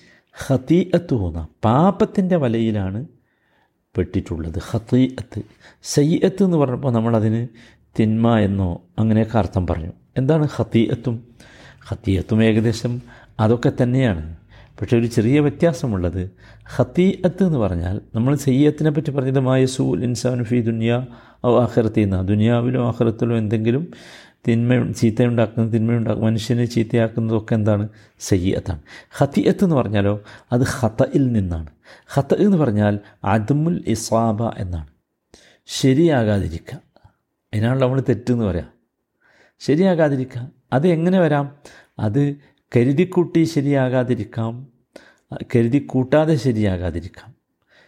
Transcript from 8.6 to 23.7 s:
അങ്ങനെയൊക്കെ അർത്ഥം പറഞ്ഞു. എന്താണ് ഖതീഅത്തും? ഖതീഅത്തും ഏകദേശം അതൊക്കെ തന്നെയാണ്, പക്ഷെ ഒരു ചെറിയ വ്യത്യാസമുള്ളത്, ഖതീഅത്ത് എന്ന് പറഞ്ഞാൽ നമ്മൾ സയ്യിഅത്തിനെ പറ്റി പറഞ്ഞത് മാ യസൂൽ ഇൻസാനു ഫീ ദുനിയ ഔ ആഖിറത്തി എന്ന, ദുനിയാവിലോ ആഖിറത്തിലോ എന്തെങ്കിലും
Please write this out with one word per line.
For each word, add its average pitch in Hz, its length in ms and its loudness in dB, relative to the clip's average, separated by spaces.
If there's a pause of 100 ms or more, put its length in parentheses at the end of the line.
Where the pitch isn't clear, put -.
അങ്ങനെയൊക്കെ 110 400 2
അർത്ഥം 92 280 -2
പറഞ്ഞു. 82 260 -4 (240)
എന്താണ് 143 320 2
ഖതീഅത്തും? 117 720 -2 (600)
ഖതീഅത്തും 98 600 -2
ഏകദേശം 113 580 0 (400)
അതൊക്കെ 120 300 2
തന്നെയാണ്, 117 640 0 (380)
പക്ഷെ 113 220 -2
ഒരു 117 100 2
ചെറിയ 120 340 2
വ്യത്യാസമുള്ളത്, 98 880 -2 (380)
ഖതീഅത്ത് 180 760 0
എന്ന് 160 140 2
പറഞ്ഞാൽ 90 420 -2 (120)
നമ്മൾ 123 240 0
സയ്യിഅത്തിനെ 147 540 2
പറ്റി 151 200 -2
പറഞ്ഞത് 135 300 0
മാ 131 160 2
യസൂൽ 131 480 0
ഇൻസാനു 123 380 -2
ഫീ 120 180 0
ദുനിയ 117 460 0 (360)
ഔ 120 140 2
ആഖിറത്തി 113 440 2
എന്ന, 95 220 0
ദുനിയാവിലോ 120 600 0
ആഖിറത്തിലോ 117 540 0
എന്തെങ്കിലും 113 560 -2 (500)